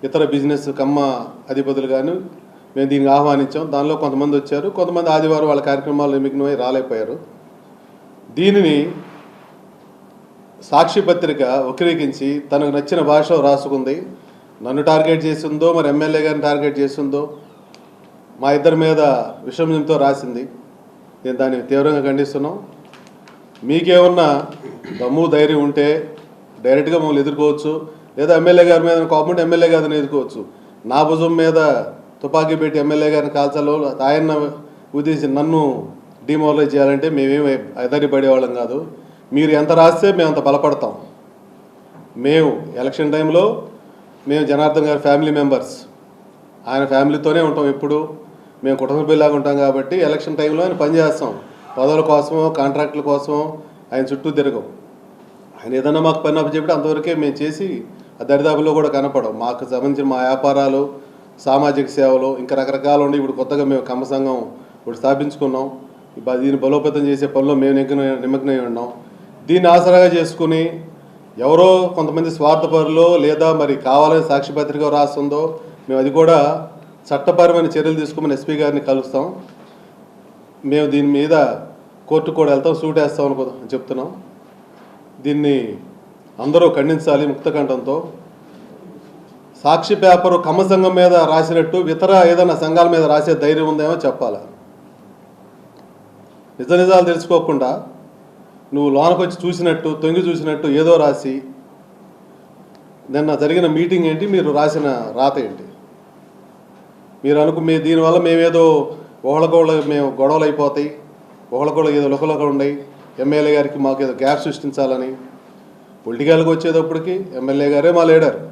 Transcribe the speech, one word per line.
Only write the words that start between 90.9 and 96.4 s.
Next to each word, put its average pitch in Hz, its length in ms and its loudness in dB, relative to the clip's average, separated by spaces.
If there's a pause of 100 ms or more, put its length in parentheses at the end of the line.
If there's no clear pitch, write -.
మీద 180 140 6 (180)
రాసినట్టు 160 460 2 (160)
ఇతర 185 180 0 (200)
ఏదైనా 170 320 4
సంఘాల 170 320 4
మీద 160 160 4
రాసే 151 220 2 (100)
ధైర్యం 156 280 2
ఉందేమో 151 320 -2
చెప్పాలి. 120 380 -4 (2250)